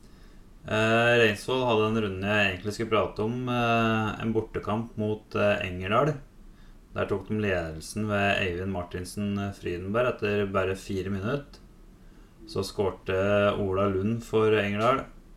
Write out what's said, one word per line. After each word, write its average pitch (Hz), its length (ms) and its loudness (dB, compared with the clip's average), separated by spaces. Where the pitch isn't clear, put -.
Eh, 113 560 4
Reinsvoll 117 400 2
hadde 110 300 2
en 113 100 0
runde 98 240 -4
jeg 104 220 2
egentlig 92 260 -4
skulle 113 160 -4
prate 101 320 0
om, 123 320 -2
eh, 113 680 2
en 113 120 -2
bortekamp 110 640 -4
mot, 107 380 -4
eh, 101 260 2
Engerdal. 98 540 0
Der 98 100 -2
tok 95 220 -4
de 110 80 -2
ledelsen 92 720 -2
ved 101 340 2
Eivind 92 320 -4
Martinsen, 90 640 -4
eh, 98 140 -4
Frydenberg 98 640 -2
etter 104 360 0
bare 95 240 0
fire 95 360 -6
minutter. 110 480 -4
Så 98 180 -4
skårte 98 960 0
Ola 98 300 0
Lund 104 340 0
for 110 260 2
Engerdal, 107 560 2